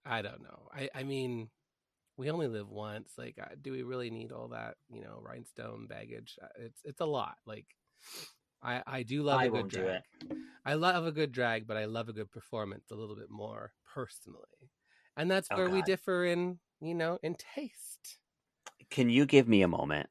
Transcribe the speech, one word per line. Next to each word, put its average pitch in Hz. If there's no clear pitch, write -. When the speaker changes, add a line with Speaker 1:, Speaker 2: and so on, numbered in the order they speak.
Speaker 1:
I 117
don't -
know. -
I, 139
I 135
mean, 127
we 135
only 160
live 104
once. 104
Like, 123
uh, -
do 135
we 127
really 123
need 113
all 120
that, 113
you 110
know, 107
rhinestone 113
baggage? 113
Uh, -
it's, 117
it's 147
a 165
lot. 131
Like, 107
I, 123
I 131
do 135
love 139
Speaker 2:
I 131
Speaker 1:
a 127
good 110
Speaker 2:
won't 101
do 95
Speaker 1:
drag. 92
Speaker 2:
it. 92
Speaker 1:
I 139
love 170
a 160
good 151
drag, 113
but 110
I 107
love 113
a 110
good 107
performance 104
a 110
little 107
bit 107
more 110
personally. -
And 165
that's 190
Speaker 2:
Oh, 202
Speaker 1:
where 185
we 190
Speaker 2:
God. -
Speaker 1:
differ 185
in, 175
you 165
know, 165
in 165
taste. -
Speaker 2:
Can 123
you 135
give 135
me 104
a 90
moment? 73